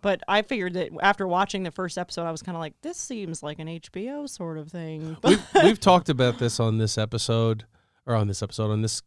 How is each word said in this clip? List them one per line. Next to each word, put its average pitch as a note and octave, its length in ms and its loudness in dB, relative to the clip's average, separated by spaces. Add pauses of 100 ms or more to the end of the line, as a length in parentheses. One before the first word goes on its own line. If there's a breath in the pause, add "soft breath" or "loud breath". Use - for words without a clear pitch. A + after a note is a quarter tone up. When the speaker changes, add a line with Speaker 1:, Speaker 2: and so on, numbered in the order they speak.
Speaker 1:
But G3 260 0
I G#3 140 2
figured F#3+ 320 -4
that F3+ 160 -4 (100)
after G3 260 2
watching F#3+ 360 0
the F3 80 -6
first F3+ 260 -8
episode, F3 300 -8
I E3 40 -4
was D#3+ 120 -8
kinda F3 180 -8
like, D#3 220 -10
"This E4+ 160 -10
seems F#3+ 440 -10
like D3+ 180 -10
an D#3 80 -10
H E3 240 -12
B G#3 180 -8
O D4 160 -10
sort E3 320 -10
of D#3 120 -14
thing." D#3+ 500 -10
<laughs> - 40 -14
Speaker 2:
We've, F#3+ 180 6 (200)
we've A3+ 180 6
talked F3+ 300 6
about B2 280 4
this A#2+ 220 0
on A2+ 160 2
this A2 220 0
episode, A2+ 680 0 (400)
or A#2+ 100 -2
on G#2+ 140 2
this G2 140 -4
episode, G#2+ 300 -4
on G#2+ 100 0
this A2 240 -2